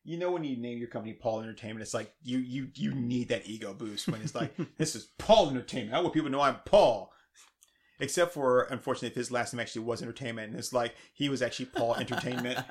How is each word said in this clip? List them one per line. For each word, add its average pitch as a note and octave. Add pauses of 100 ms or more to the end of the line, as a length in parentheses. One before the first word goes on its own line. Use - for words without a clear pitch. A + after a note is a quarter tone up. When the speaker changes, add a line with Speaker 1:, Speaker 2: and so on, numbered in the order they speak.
Speaker 1:
You E3
know F3+
when E3+
you C3
name A#2+
your A#2
company G#2+
Paul A2
Entertainment, A2
it's G#2+
like A2
you, B2
you, B2+
you C#3
need B2
that A#2
ego G#2+
boost G#2
when A2
it's -
like, B2 (120)
Speaker 2:
<laughs> -
Speaker 1:
"This D3+
is G#2+ (100)
Paul G3+
Entertainment. B2
I -
want F3
people D#3
to C3
know C#3
I'm C3+
Paul." C3 (880)
Except E3+
for, B2+
unfortunately, B2+
if -
his B2
last A#2+
name A#2+
actually A2+
was A2+
Entertainment, A2+
and B2
it's -
like, A#2+ (220)
he C#3+
was C3
actually B2
Paul A#2
Entertainment, B2 (120)